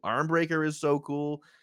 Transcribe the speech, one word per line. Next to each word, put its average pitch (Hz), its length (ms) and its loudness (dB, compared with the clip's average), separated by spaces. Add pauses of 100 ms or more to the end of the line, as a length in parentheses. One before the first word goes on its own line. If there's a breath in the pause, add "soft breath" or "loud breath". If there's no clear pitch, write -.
arm 127 240 0
breaker 165 360 2
is 151 160 -2
so 147 200 2
cool. 147 420 -4 (200 soft breath)